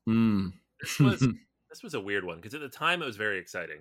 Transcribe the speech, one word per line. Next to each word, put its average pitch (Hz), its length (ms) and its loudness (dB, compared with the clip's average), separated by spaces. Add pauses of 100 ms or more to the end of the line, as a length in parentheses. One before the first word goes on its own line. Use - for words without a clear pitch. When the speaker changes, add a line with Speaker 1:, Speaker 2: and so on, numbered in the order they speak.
Speaker 1:
Mm. 107 460 2 (260)
Speaker 2:
This - 180 -4
was, 123 220 6
Speaker 1:
<laughs> - 480 -2
Speaker 2:
this - 140 -20
was 233 100 -14
a 120 80 -4
weird 98 240 -2
one, 85 160 -8
'cause 107 140 -14
at 151 80 -12
the 139 80 -12
time 170 320 -2
it - 20 -4
was 113 140 -6
very 104 200 0
exciting, 85 420 -10